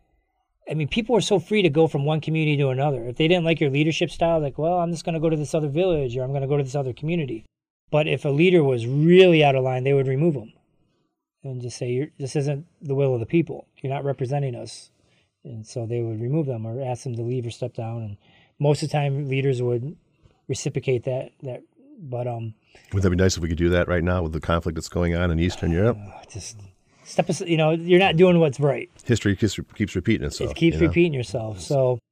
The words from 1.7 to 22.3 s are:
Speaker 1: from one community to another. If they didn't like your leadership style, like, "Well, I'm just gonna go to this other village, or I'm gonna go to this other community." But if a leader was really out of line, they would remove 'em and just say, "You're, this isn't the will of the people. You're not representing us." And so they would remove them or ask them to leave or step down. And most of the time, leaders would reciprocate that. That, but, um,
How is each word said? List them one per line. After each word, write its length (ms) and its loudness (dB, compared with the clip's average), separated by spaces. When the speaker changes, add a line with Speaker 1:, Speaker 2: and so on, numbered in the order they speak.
Speaker 1:
from 180 -2
one 160 0
community 360 0
to 120 2
another. 360 -2
If 120 -10
they 100 4
didn't 180 2
like 140 2
your 120 2
leadership 380 0
style, 300 0
like, 180 -4
"Well, 220 0
I'm 120 -2
just 120 -8
gonna 160 -4
go 100 0
to 60 0
this 180 -4
other 140 0
village, 480 0
or 80 -4
I'm 80 -4
gonna 160 -4
go 80 0
to 80 0
this 120 -6
other 180 -4
community." 520 -4
But 180 2
if 160 -2
a 60 -2
leader 340 6
was 220 0
really 580 8
out 120 4
of 80 2
line, 200 -2
they 100 2
would 140 2
remove 300 0
'em 160 -14
and 180 -10
just 160 -10
say, 140 -6
"You're, 160 -2
this 180 -6
isn't 300 -4
the 140 -4
will 180 2
of 60 0
the 60 -6
people. 420 -2
You're 100 -6
not 140 -6
representing 500 -4
us." 360 -16
And 220 -14
so 200 -8
they 160 -2
would 200 -4
remove 240 -2
them 200 -6
or 160 -8
ask 220 -8
them 120 -8
to 80 -6
leave 240 -4
or 40 -8
step 220 -8
down. 300 -8
And 140 -12
most 240 2
of 60 -4
the 40 -8
time, 340 -2
leaders 340 -2
would 360 -4
reciprocate 580 -4
that. 260 -6
That, 220 -12
but, 280 -8
um, 260 -8